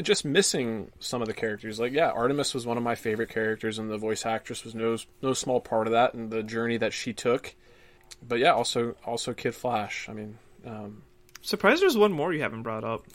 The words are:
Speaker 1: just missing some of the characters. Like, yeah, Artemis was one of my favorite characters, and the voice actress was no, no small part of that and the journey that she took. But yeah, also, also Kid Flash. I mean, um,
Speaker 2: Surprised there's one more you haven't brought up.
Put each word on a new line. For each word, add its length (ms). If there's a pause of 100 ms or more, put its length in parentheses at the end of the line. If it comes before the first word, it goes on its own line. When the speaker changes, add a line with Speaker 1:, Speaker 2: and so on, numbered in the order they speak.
Speaker 1:
just 220
missing 720
some 240
of 60
the 60
characters. 440
Like, 140
yeah, 180
Artemis 420
was 140
one 100
of 60
my 140
favorite 340
characters, 480
and 100
the 80
voice 300
actress 380
was 100
no, 220 (260)
no 120
small 260
part 260
of 60
that 220
and 180
the 100
journey 360
that 140
she 200
took. 420 (720)
But 120
yeah, 140
also, 420 (100)
also 300
Kid 200
Flash. 540
I 40
mean, 260 (260)
um, 380 (400)
Speaker 2:
Surprised 400
there's 160
one 140
more 200
you 100
haven't 200
brought 220
up. 200 (100)